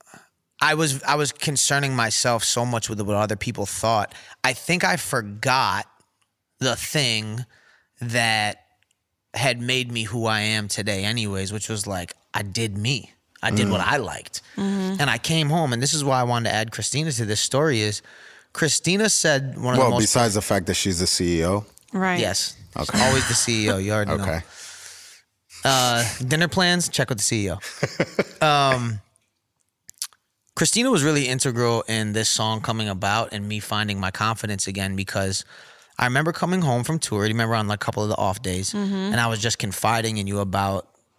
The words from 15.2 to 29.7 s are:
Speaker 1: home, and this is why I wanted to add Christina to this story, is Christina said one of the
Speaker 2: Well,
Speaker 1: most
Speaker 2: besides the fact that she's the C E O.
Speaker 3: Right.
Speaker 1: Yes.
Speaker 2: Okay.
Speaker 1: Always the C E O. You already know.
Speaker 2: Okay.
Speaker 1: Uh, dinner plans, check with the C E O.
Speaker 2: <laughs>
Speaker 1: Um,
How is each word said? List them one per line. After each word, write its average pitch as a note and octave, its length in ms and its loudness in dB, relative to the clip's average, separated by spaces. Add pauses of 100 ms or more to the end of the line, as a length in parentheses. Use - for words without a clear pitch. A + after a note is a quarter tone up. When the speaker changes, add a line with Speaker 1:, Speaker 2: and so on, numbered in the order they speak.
Speaker 1:
home, D#3 240 2
and A#2 80 0
this C#3 120 0
is D3+ 100 -2
why C3+ 160 2
I B2 40 2
wanted A#2+ 260 0
to - 60 0
add A2 160 0
Christina D3 400 -2
to A#2 140 -2
this G#2 140 0
story, C#3 420 2
is G#2 200 -2 (520)
Christina F#3 580 0
said C#3 480 0
one B2 160 0
of - 20 6
the C3 60 6
Speaker 2:
Well, A#2+ 80 6
Speaker 1:
most - 100 2
Speaker 2:
besides A2+ 320 4
the G2+ 80 2
fact G2 240 0
that F#2+ 80 0
she's F#2 240 0
the F2+ 80 2
C F2 360 2
E E2 40 4
O. G#2 200 0 (280)
Speaker 3:
Right. F#3 260 0
Speaker 1:
Yes. - 360 -2 (200)
Speaker 2:
Okay. - 300 -2
Speaker 1:
Always C3 220 2
the A#2+ 80 0
C A2+ 320 2
E - 20 4
O. G2 80 0
You G2 160 -2
already G2+ 240 2
know. G2 60 -2
Speaker 2:
Okay. F2 180 -2 (1200)
Speaker 1:
Uh, B2 400 4 (240)
dinner D#3 200 2
plans, F3 420 2
check - 200 0
with A2+ 100 -2
the - 40 -2
C G#2+ 240 0
E F2 40 -2
O. D#2 80 -6 (840)
Speaker 2:
<laughs> - 40 -
Speaker 1:
Um, C3 560 2 (1500)